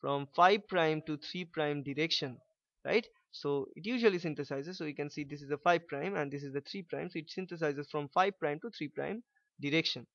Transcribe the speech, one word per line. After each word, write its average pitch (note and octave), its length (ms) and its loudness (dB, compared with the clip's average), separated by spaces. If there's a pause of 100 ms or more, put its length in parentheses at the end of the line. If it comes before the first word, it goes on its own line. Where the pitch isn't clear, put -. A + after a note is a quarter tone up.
from C#3+ 340 0
five G3 340 6
prime D#3 380 4
to D3+ 120 -4
three F3+ 260 -8
prime D3 380 -2
direction, C#3+ 560 -2 (480)
right? G#3 200 2 (240)
So C#3+ 460 -2
it D#3+ 80 -14
usually A3+ 340 4
synthesizes, D3+ 580 -4
so E3+ 80 -6
you D3+ 100 -4
can C#3+ 160 -4
see D3 140 -6
this C#3+ 180 -12
is C#3 80 -8
the C#3+ 80 -2
five E3+ 280 4
prime D#3+ 300 -4
and D3 140 0
this C#3+ 120 -6
is C#3 120 -10
the C#3 80 -2
three G3 200 -10
prime, D#3+ 280 -6
so F3 80 -6
it D#3+ 200 -10
synthesizes D#3 520 -4
from D3 180 -4
five F#3+ 300 2
prime D3+ 220 -2
to - 100 -8
three D3+ 180 -6
prime D#3+ 340 -6 (380)
direction C#3+ 540 0